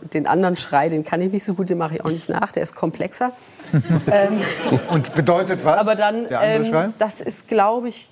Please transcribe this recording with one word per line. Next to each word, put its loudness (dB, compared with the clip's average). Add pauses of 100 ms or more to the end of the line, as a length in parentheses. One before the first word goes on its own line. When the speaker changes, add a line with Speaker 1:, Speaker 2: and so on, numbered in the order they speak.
(140)
Speaker 1:
Den 0
anderen 2
Schrei, 2
den -2
kann -2
ich 0
nicht -2
so -2
gut, -2
den 0
mache -4
ich -6
auch -2
nicht -6
nach, -2
der -2
ist -6
komplexer. -4 (380)
Speaker 2:
<laughs> 4 (300)
Speaker 1:
Ähm, 4 (500)
Speaker 2:
Und 0
bedeutet 2
was, 4
Speaker 1:
aber 2
dann, 0
Speaker 2:
der -2
andere 2
Speaker 1:
ähm, 2
Speaker 2:
Schrei? 0
Speaker 1:
das 0
ist, -8
glaube 2
ich, -14